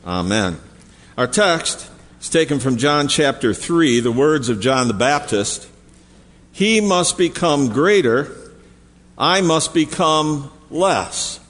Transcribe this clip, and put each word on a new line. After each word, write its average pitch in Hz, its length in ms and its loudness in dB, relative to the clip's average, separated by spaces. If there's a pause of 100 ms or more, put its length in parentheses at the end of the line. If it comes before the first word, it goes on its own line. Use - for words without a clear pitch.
amen. 90 520 -2 (600)
Our 123 100 0
text 175 580 -2 (360)
is - 80 -12
taken 147 320 0
from 127 160 0
John 143 320 0
chapter 135 440 0
three, 160 460 2
the 120 140 0
words 143 340 2
of 110 140 -2
John 127 260 0
the 113 60 0
Baptist. 117 760 -2 (880)
"He 220 260 2
must 185 380 0
become 160 500 0
greater, 139 640 2 (840)
I 180 240 2
must 160 320 0
become 156 760 0 (200)
less." 156 800 -2